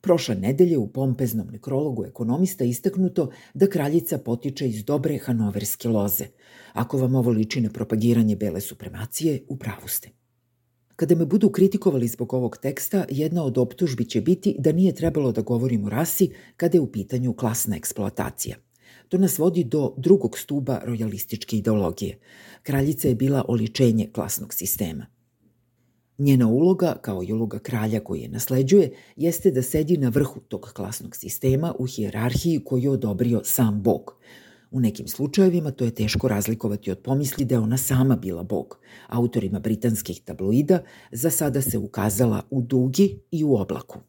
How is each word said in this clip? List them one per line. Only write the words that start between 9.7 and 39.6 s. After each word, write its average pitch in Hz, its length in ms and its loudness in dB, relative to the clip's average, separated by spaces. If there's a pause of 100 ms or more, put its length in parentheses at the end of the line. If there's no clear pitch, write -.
ste. - 220 -8 (880)
Kada 165 200 2
me 165 100 2
budu 196 240 4
kritikovali 185 580 2
zbog 117 260 -6
ovog 123 240 -2
teksta, 135 520 -4
jedna 151 340 -2
od 127 140 0
optužbi 123 480 0
će 110 160 -2
biti 180 380 2
da 147 120 4
nije 180 240 4
trebalo 147 360 0
da 113 100 -2
govorim 117 440 0
o 104 40 -2
rasi 160 400 0 (280)
kada 170 200 4
je 160 40 8
u 131 100 -2
pitanju 120 420 -2
klasna 113 420 -2
eksploatacija. - 800 -6 (540)
To 185 80 0
nas 190 200 2
vodi 170 260 2
do 131 340 0
drugog 190 400 4
stuba 135 460 -2
rojalističke 110 760 -4
ideologije. 98 600 0 (440)
Kraljica 139 440 0
je 123 80 4
bila 135 320 2
oličenje 113 680 2
klasnog - 400 -6
sistema. 82 520 -6 (1120)
Njena 135 300 6
uloga, 165 540 4
kao 92 220 -4
i 98 100 -4
uloga 110 260 -4
kralja 110 400 -2
koji 90 220 -8
je 117 80 -12
nasleđuje, 135 640 4 (240)
jeste 165 360 2
da 127 100 0
sedi 156 360 0
na 131 120 0
vrhu 143 300 0
tog - 360 -12
klasnog 95 400 -10
sistema 135 640 -2
u 127 60 -2
hijerarhiji 120 800 -2
koju 127 160 0
je 139 80 0
odobrio 117 540 0
sam 107 380 0
Bog. - 340 0 (560)
U 131 80 -2
nekim 110 280 -2
slučajevima 170 640 2
to 123 140 -2
je 113 100 -2
teško 107 320 0
razlikovati 104 640 -2
od - 80 -6
pomisli 139 460 -2
da 123 100 0
je 117 40 2
ona 110 180 0
sama 131 380 2
bila 90 280 -6
Bog. 90 360 -6 (280)
Autorima 110 520 -2
britanskih 110 600 -2